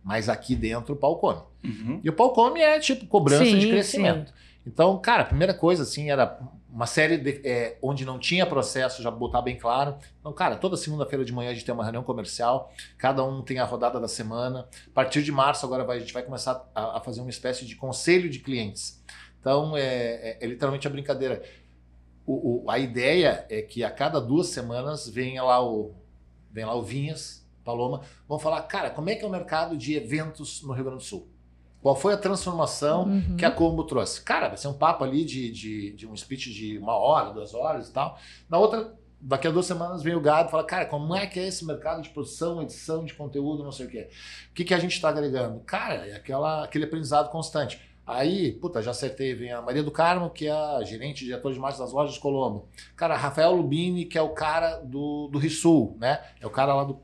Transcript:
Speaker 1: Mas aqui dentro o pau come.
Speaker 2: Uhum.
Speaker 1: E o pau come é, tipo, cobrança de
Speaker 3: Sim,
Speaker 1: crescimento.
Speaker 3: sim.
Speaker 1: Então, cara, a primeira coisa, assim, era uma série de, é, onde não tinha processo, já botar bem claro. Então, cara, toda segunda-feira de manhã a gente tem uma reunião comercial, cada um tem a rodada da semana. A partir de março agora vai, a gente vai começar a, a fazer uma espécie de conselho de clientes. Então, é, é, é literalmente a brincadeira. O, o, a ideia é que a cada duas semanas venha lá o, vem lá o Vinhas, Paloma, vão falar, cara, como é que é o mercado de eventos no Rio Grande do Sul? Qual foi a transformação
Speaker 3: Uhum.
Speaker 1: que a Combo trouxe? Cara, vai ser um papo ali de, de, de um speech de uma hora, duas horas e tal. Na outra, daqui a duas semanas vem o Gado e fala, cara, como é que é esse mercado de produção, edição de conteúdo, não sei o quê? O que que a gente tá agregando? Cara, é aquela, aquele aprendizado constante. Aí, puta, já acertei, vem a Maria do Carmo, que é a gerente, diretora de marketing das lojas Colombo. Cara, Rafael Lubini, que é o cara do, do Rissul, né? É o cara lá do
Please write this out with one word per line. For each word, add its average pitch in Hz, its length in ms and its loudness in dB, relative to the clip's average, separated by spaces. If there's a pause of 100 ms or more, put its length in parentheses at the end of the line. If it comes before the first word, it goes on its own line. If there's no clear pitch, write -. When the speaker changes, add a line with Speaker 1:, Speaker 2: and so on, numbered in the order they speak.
Speaker 1:
Mas 104 260 -2
aqui 120 280 0
dentro 113 380 -2
o - 20 -6
pau 151 220 2
come. - 220 2 (240)
Speaker 2:
Uhum. 113 380 -6
Speaker 1:
E 156 80 2
o - 20 -6
pau 254 200 8
come 262 280 4
é, 311 200 8
tipo, 262 260 0
cobrança 170 380 8
de 208 180 8
Speaker 3:
Sim, 220 80 6
Speaker 1:
crescimento. 196 580 2
Speaker 3:
sim. - 60 -20 (320)
Speaker 1:
Então, 180 320 6
cara, 220 240 4
a - 20 4
primeira 143 300 4
coisa, 165 300 4
assim, 147 260 -4
era 131 280 4 (300)
uma 117 160 -2
série 160 320 4
de, 139 280 -2
é, 120 360 0
onde 135 240 -2
não 127 140 -6
tinha 175 260 2
processo, 131 560 0
já 117 100 0
botar 120 300 0
bem 123 160 -4
claro. 135 380 0 (240)
Então, 151 140 -12
cara, 147 240 0
toda 185 200 -2
segunda-feira 143 480 -2
de 117 80 -6
manhã 123 200 -4
a - 20 -6
gente 113 100 -10
tem 123 100 -4
uma 113 100 -4
reunião 117 180 -4
comercial, 120 680 -2 (260)
cada 131 260 2
um 135 160 -4
tem 127 200 -6
a 123 40 2
rodada 120 360 0
da 113 80 -4
semana. 123 600 -6 (200)
A - 40 -20
partir 131 300 2
de 147 80 -2
março 143 340 2
agora 127 200 -2
vai, 123 140 -4
a - 20 -6
gente 107 120 -12
vai 127 120 -8
começar 127 500 -6
a, 110 240 -4
a - 20 -4
fazer 120 200 -10
uma 127 100 -10
espécie 127 340 -6
de 113 120 -14
conselho 170 520 2
de 123 120 -6
clientes. 113 600 -8 (380)
Então, 151 360 2
é, 143 60 0
é, 120 580 -4
é 117 60 -6
literalmente 139 420 -2
a - 20 -2
brincadeira. 135 500 -2 (840)
O, 131 380 0
o, 104 60 -2
a 117 80 2
ideia 131 720 2
é 107 100 -4
que 117 240 -6
a 104 60 -2
cada 156 280 0
duas 135 280 2
semanas 123 600 -6
venha 127 360 -6
lá 127 200 6
o, 107 320 -2 (560)
vem 110 140 -8
lá 113 100 -4
o 120 60 -2
Vinhas, 139 680 -8 (160)
Paloma, 123 380 -2 (260)
vão 151 120 -4
falar, 156 240 0
cara, 185 260 -4
como 160 220 -4
é 220 40 0
que 214 80 -6
é 214 60 -6
o - 20 -4
mercado 170 460 -2
de 139 180 -4
eventos 147 680 -6
no 135 100 -8
Rio 131 120 -4
Grande 127 160 -8
do - 40 -16
Sul? 92 240 -12 (540)
Qual 135 120 6
foi 202 200 4
a - 20 2
transformação 175 880 0
Speaker 3:
Uhum. 185 320 2
Speaker 1:
que 175 80 2
a 165 60 8
Combo 165 340 2
trouxe? - 380 -2
Cara, - 260 0
vai - 80 -6
ser 143 120 -8
um 139 40 -4
papo 156 320 2
ali 139 180 0
de, 127 300 -6
de, 107 400 -8
de 104 140 -16
um 107 100 -14
speech 131 340 -10
de 107 280 -8
uma 107 160 -2
hora, 123 360 4
duas 107 220 -12
horas 127 380 -6
e - 20 -20
tal. - 260 -4 (300)
Na 165 80 0
outra, 220 380 2 (260)
daqui 135 260 -2
a 165 40 4
duas 180 160 2
semanas 175 360 -6
vem 165 120 0
o 165 60 0
Gado 151 280 6
e - 20 -6
fala, 156 140 0
cara, 175 220 -2
como 151 280 -4
é 196 120 -2
que 180 120 -10
é 185 80 -4
esse 185 200 -8
mercado 156 340 -6
de 147 80 -14
produção, 165 540 -6
edição 160 420 -6
de 147 80 -12
conteúdo, 147 500 -4
não 139 100 -10
sei 131 120 -10
o 120 60 -12
quê? - 180 -12 (420)
O - 40 -20
que 175 100 -2
que 180 80 2
a - 60 6
gente 175 200 -2
tá 156 120 4
agregando? 131 500 -2
Cara, 175 480 -6
é 104 80 -14
aquela, 151 480 -2
aquele 151 220 -2
aprendizado 151 440 2
constante. 156 480 -4 (280)
Aí, 143 460 0
puta, 120 300 -4
já 120 80 -2
acertei, 131 440 -4
vem 120 160 -8
a 120 120 -6
Maria 127 200 -2
do 147 80 -2
Carmo, 170 380 2
que - 180 -8
é 151 60 -2
a 151 320 -2
gerente, 127 400 -10
diretora 123 300 -6
de 123 40 -8
marketing 131 260 -4
das 120 100 -8
lojas 143 240 0
Colombo. 131 500 -2 (260)
Cara, 160 220 0
Rafael 156 380 4
Lubini, 170 500 0
que 165 140 -2
é - 20 4
o 156 140 2
cara 160 420 0
do, 147 520 -6
do 143 100 -2
Rissul, 151 600 4
né? 131 240 0 (160)
É - 80 -12
o 107 40 -6
cara 139 240 2
lá 139 100 2
do 143 200 -6